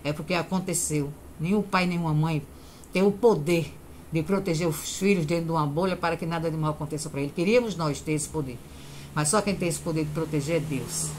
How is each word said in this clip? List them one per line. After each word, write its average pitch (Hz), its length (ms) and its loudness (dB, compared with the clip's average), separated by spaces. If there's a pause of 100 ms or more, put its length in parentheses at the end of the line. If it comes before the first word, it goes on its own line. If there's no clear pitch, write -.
É 143 80 -2
porque 156 220 -2
aconteceu. 160 800 0 (260)
Nenhum 196 220 2
pai, 190 240 2
nenhuma 170 280 2
mãe 156 280 2 (500)
tem 185 120 4
o 202 80 6
poder 170 600 4 (380)
de 156 120 0
proteger 175 440 0
os - 300 -4
filhos 190 280 4
dentro 165 200 0
de 165 60 -2
uma 156 160 2
bolha 175 300 2
para 170 180 0
que 170 100 -6
nada 165 240 0
de 156 60 -2
mal 156 160 0
aconteça 151 380 -4
pra 139 100 -4
ele. 143 160 -2
Queríamos 214 400 4
nós 151 240 0
ter 156 140 -2
esse 151 160 -2
poder. 131 280 -4 (560)
Mas 151 140 2
só 208 140 4
quem 202 120 0
tem 180 140 0
esse 151 120 -2
poder 160 260 0
de 151 60 -6
proteger 156 460 0
é - 20 4
Deus, - 600 -4